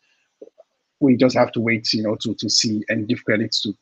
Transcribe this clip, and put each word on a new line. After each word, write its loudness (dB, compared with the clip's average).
we 6
just 4
have 2
to -4
wait, -2
you 0
know, -2
to, -6
to -6
see 0
and -2
give -4
credits -2
to -6